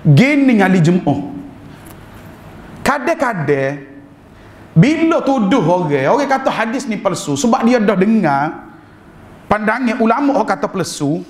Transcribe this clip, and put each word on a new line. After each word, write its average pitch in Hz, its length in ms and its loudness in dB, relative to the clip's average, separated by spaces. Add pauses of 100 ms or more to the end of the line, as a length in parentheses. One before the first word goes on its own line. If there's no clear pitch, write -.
Gini 254 640 4
Ali 185 160 2
Jumaah. 165 400 2 (1600)
Kadang-kadang 180 1040 -2 (920)
bila 320 480 4
tuduh 254 360 2
orang, 156 480 0
orang 269 200 0
kata 269 240 0
hadis 226 320 -4
ni 214 160 -6
palsu 175 320 -6
sebab 226 320 0
dia 240 160 2
dah 202 160 0
dengar 175 720 0 (800)
pandangan 220 480 -2
ulama 247 440 2
orang 214 120 -2
kata 190 160 -4
palsu. 165 600 -4